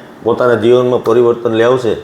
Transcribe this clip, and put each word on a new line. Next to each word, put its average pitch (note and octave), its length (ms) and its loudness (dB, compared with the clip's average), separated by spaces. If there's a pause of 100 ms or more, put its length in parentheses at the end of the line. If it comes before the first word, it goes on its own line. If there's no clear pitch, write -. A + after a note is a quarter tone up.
(220)
પોતાના A#2+ 320 0
જીવનમાં B2 500 0
પરિવર્તન A#2 480 0
લાવશે, A#2 520 0